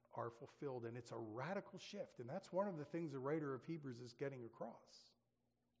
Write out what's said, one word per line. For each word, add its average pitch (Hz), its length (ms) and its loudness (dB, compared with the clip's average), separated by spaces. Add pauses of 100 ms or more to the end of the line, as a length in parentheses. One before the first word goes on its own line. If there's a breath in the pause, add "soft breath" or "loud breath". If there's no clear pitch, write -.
(140)
are 117 160 0
fulfilled, 127 560 -2
and 117 100 -2
it's 123 160 -6
a 117 60 0 (160)
radical 175 440 0
shift. - 420 -6
And 120 80 -2
that's 170 220 -2
one 175 160 8
of 170 120 2
the 143 80 -2
things 170 260 0
the 139 60 0
writer 143 340 4
of 127 140 0
Hebrews 147 340 -2
is 120 140 -8
getting 135 320 0
across. - 680 -8 (680)